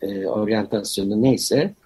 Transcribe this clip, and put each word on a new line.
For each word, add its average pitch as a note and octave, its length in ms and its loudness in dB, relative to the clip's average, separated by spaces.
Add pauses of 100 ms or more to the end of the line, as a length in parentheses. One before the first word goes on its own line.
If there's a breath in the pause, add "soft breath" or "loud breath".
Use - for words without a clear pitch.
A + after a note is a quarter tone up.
e, G2 240 -4
oryantasyonu G#2 960 0
neyse, C3+ 520 2 (120)